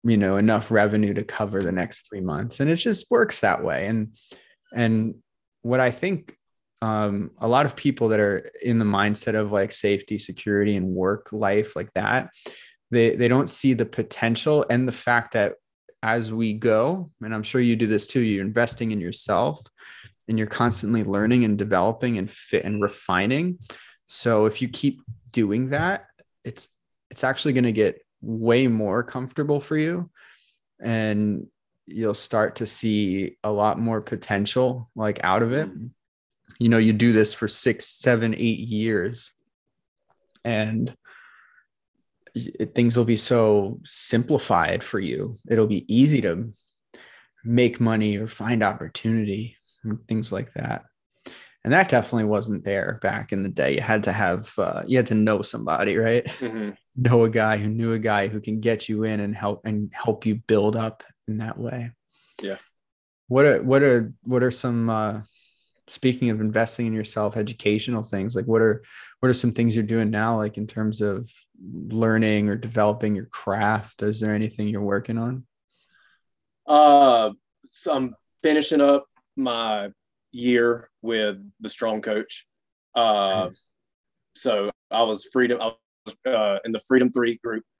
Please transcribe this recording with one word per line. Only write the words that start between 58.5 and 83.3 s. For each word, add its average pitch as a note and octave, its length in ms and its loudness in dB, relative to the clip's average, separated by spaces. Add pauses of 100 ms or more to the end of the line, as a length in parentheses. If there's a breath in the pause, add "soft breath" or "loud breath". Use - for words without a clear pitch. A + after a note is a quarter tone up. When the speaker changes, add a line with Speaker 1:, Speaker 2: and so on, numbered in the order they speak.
Speaker 1:
get A2+ 280 0
you G#2+ 160 -2
in A2 160 -2
and G#2 160 -4
help, G#2 280 -6
and G#2 280 -4
help - 340 -4
you G#2+ 100 0
build G#2+ 380 2
up A2+ 280 -6 (260)
in G#2+ 100 -6
that A2+ 200 -8
way. A#2+ 340 -10 (500)
Speaker 2:
Yeah. G2 140 -8 (720)
Speaker 1:
What C3 160 6
are, B2+ 180 6
what C3+ 200 4
are, A#2+ 300 4 (100)
what B2 200 0
are B2 80 2
some, A#2 400 -2
uh, G#2+ 300 -2 (640)
speaking B2+ 440 0
of G#2+ 100 -2
investing A2 460 0
in A2 80 -2
yourself, G#2+ 420 -4
educational G#2+ 680 -2
things, G2+ 300 -6
like, - 120 -2
what A2+ 160 4
are, A2 200 2 (380 loud breath)
what B2+ 80 4
are B2 60 6
some B2 180 0
things A#2 240 2
you're A2 80 0
doing A2 260 0
now, A2 280 0
like, G#2+ 180 -4
in G#2+ 100 -6
terms G#2+ 360 -4
of G#2 260 -2 (600)
learning A2 600 2
or G2+ 80 -2
developing G#2+ 580 0
your G2+ 120 -6
craft? G#2 760 -2
Is G#2+ 180 -2
there A2 140 -2
anything G#2+ 340 -4
you're G#2 120 -4
working G2+ 380 -2
on? B2 260 -6 (1200)
Speaker 2:
Uh, C#3+ 640 8 (400)
so - 240 -4
I'm B2+ 200 -4 (280)
finishing D3+ 380 4
up C#3+ 260 6 (300)
my A2+ 540 -2 (420)
year A#2+ 580 2 (120)
with G#2+ 360 -2 (220)
the A2 80 -10
Strong A2 340 -4
Coach. G#2+ 440 -6 (480)
Uh, G2+ 520 2